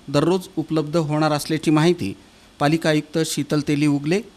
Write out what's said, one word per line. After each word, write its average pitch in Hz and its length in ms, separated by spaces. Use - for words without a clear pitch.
दररोज 165 400
उपलब्ध 156 400
होणार 151 340
असल्याची 151 400
माहिती 156 460
पालिका 160 300
आयुक्त 151 360
शीतल 151 420
तेली 147 200
उगले 147 340